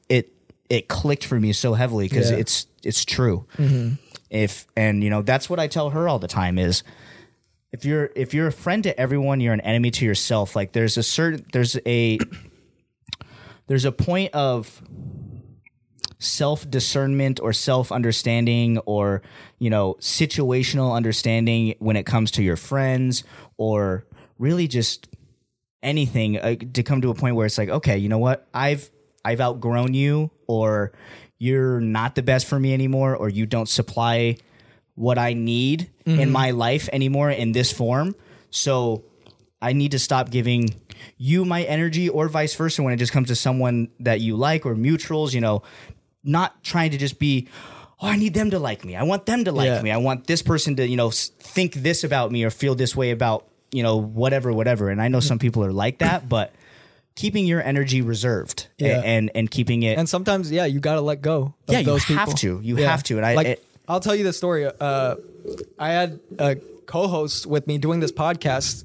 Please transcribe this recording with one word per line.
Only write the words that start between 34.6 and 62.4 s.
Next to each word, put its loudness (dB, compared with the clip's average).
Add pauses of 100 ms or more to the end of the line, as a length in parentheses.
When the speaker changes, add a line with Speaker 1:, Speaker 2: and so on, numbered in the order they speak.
Speaker 1:
what 2
I 0
need 0 (140)
in 2
Speaker 2:
Mm-hmm. 4
Speaker 1:
my 2
life 0
anymore 0
in 0
this 2
form. -2 (340)
So -2 (580)
I 0
need 0
to 0
stop 0
giving 2 (460)
you 0
my -2
energy," -2
or 0
vice -2
versa -2
when 0
it 0
just -2
comes 2
to 0
someone 0 (120)
that 2
you 0
like 0
or -2
mutuals, 0
you 0
know, 0 (600)
not 0
trying 0
to -4
just -4
be, 2 (540)
"Oh, -2
I 2
need 2
them 2
to 0
like -4
me. -10
I -2
want 0
them 0
to 0
like 2
Speaker 2:
Yeah. 2
Speaker 1:
me. 0
I 2
want -2
this 2
person 0
to, 2
you 0
know, 4
s-, -2 (100)
think -2
this 0
about 0
me 0
or 2
feel 0
this 0
way 0
about, 0 (240)
you -2
know, 2
whatever, 0
whatever." 0
And -2
I 2
know 4
some 2
people 0
are -2
like -2
that, 0
but -2 (600)
keeping -2
your 2
energy 0
reserved -2 (140)
a-, 0
Speaker 2:
Yeah. 2
Speaker 1:
and, 2
and 0
keeping 0
it 2
Speaker 2:
And 0
sometimes, -2
yeah, 0
you 0
gotta 0
let -2
go 0 (140)
of 0
Speaker 1:
Yeah, 4
you 0
Speaker 2:
those 2
Speaker 1:
have 2
Speaker 2:
people. -2
Speaker 1:
to. -2